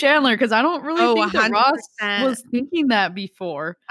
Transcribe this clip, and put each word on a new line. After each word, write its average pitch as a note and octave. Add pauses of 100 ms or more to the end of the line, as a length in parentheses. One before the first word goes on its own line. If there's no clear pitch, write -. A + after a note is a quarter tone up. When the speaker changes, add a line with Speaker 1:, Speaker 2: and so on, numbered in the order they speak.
Speaker 1:
Chandler C4+
'cause A3+
I A3+
don't D4+
really E4
Speaker 2:
Oh, A#3+
Speaker 1:
think G#3
that A3
Ross B3 (280)
Speaker 2:
a G#3+
hundred G3+
percent. C4+
Speaker 1:
was B3
thinking C#4
that F#3+
before. F3 (120)